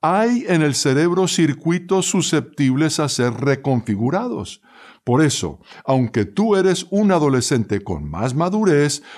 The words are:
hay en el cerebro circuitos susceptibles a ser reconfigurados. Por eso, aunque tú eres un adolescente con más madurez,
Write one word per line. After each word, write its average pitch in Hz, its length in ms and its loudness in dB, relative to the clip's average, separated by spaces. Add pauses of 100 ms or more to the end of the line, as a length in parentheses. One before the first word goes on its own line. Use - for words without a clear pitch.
hay 220 460 0
en 170 140 2
el 147 140 2
cerebro 175 540 2
circuitos 175 760 0
susceptibles 147 920 0
a 151 80 0
ser 123 280 -2
reconfigurados. 135 1300 -2 (440)
Por 127 180 4
eso, 87 380 -2 (240)
aunque 120 400 0
tú 202 320 0
eres 180 320 0
un 202 240 2
adolescente 127 680 0
con 73 280 -8
más 110 260 -4
madurez, 165 680 0 (160)